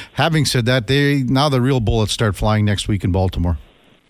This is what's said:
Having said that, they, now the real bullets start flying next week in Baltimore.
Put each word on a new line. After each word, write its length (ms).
Having 320
said 220
that, 180
they, 380
now 260
the 120
real 180
bullets 320
start 240
flying 280
next 240
week 160
in 80
Baltimore. 460